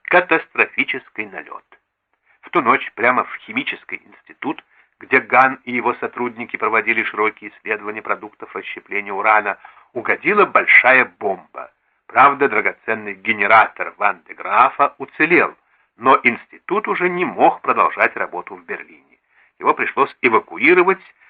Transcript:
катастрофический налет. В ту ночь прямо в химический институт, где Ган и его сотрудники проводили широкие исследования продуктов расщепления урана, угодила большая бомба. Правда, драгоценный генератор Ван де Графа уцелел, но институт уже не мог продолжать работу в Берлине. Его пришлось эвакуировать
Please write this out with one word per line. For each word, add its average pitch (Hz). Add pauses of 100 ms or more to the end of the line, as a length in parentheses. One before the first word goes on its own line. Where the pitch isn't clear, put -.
катастрофический 131
налет. 92 (800)
В -
ту 170
ночь 131
прямо 120
в -
химический -
институт, - (360)
где 131
Ган 131
и 123
его 120
сотрудники 117
проводили 110
широкие 104
исследования 107
продуктов 104
расщепления 101
урана, 104 (360)
угодила 143
большая 123
бомба. 92 (360)
Правда, 135
драгоценный 107
генератор 101
Ван 98
де 95
Графа 127
уцелел, 143 (400)
но 131
институт -
уже 180
не 180
мог 127
продолжать 110
работу 90
в 87
Берлине. - (420)
Его 139
пришлось 127
эвакуировать 165 (280)